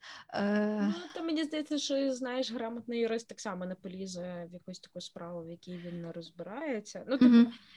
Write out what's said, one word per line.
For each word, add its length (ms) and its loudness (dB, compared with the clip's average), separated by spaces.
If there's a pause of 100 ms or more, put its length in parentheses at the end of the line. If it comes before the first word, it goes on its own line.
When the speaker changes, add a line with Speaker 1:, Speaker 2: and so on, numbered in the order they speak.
(340)
Speaker 1:
Е, 640 2
Speaker 2:
Ну, 160 -8
то 100 -6
мені 200 0
здається, 340 -2
що, 360 2
знаєш, 380 -2
грамотний 480 -4
юрист 280 0
так 120 -14
само 260 -6
не 100 -6
полізе 760 -8
в 40 -18
якусь 260 -14
таку 220 -14
справу, 420 -10
в 60 -12
якій 300 -12
він 220 -10
не 100 -8
розбирається. 960 -8
Ну, 100 0
типу, 240 12
Speaker 1:
Мгм. 120 6 (240)